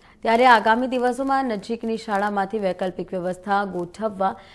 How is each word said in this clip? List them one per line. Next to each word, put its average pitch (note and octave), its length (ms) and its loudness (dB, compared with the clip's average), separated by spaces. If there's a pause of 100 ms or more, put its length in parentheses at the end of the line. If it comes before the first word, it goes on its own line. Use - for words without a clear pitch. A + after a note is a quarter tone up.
(240)
ત્યારે A#3 220 4
આગામી A3+ 420 6
દિવસોમાં C4 580 -2
નજીકની A3+ 520 -6
શાળામાંથી G#3 600 -2
વૈકલ્પિક F#3 540 -4
વ્યવસ્થા F#3+ 520 -2
ગોઠવવા F#3+ 680 -4 (200)